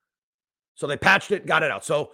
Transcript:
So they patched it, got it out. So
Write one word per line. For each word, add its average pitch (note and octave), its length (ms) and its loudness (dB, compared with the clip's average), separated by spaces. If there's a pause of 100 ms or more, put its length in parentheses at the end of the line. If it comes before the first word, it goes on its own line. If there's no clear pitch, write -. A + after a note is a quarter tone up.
(760)
So - 120 -8
they D3+ 120 -4
patched F#3+ 320 2
it, G3 160 -2
got D#3+ 160 2
it D3 80 0
out. - 140 -6
So D3 300 -2